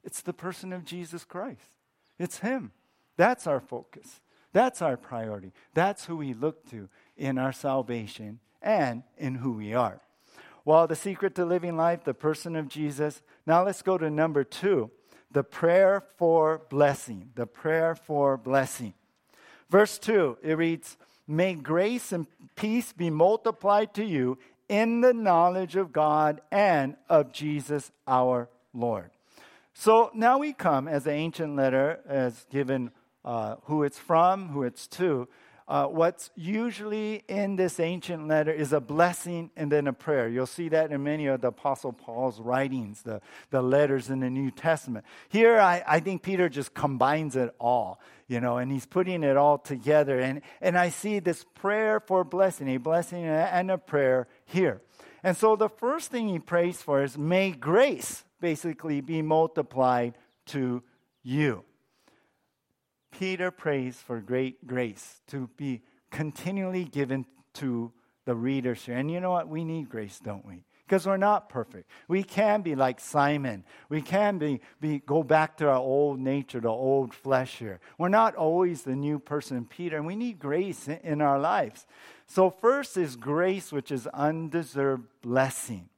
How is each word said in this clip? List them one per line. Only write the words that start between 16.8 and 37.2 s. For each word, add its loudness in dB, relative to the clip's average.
The -6
prayer -2
for 0
blessing. -2
Verse 4
two, 2
it 0
reads, -2
"May 0
grace -2
and -4
peace -2
be -4
multiplied 2
to -4
you -2
in 2
the 6
knowledge 2
of -2
God 2
and 2
of 4
Jesus -6
our 2
Lord." -4
So 4
now 4
we -4
come, 0
as -2
the -2
ancient -4
letter 2
has -2
given, -4
uh, -6
who 0
it's -4
from, 2
who -4
it's -8
to. -2
Uh, 0
what's 0
usually -6